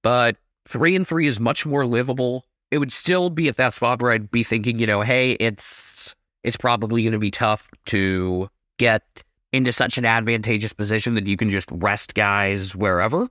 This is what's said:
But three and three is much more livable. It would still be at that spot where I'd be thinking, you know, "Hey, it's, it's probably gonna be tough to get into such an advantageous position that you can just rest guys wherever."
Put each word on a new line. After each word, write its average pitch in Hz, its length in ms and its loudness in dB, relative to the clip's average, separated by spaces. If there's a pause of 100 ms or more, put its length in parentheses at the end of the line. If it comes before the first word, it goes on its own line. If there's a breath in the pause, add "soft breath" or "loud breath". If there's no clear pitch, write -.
But 117 320 2 (320)
three 165 260 0
and 185 100 0
three 165 220 0
is 113 140 0
much 117 260 -2
more 143 180 0
livable. 123 600 -2 (260)
It 151 80 0
would 139 140 -2
still 180 360 0
be 160 200 0
at 120 80 -2
that 127 180 2
spot 123 260 0
where 123 120 2
I'd 107 180 0
be 117 140 0
thinking, 113 340 -2
you 113 80 2
know, 104 140 2
"Hey, 127 320 2
it's, - 840 -6 (300)
it's 120 120 -2
probably 117 460 0
gonna 110 160 0
be 104 140 0
tough 107 360 -2 (180)
to 95 640 0 (300)
get - 460 0 (280)
into 127 200 2
such 120 260 0
an 123 60 -2
advantageous 113 680 0
position 107 440 -2
that 101 100 -2
you 101 100 0
can 107 140 0
just 98 220 -2
rest 101 420 -2
guys 101 600 0
wherever." 107 540 0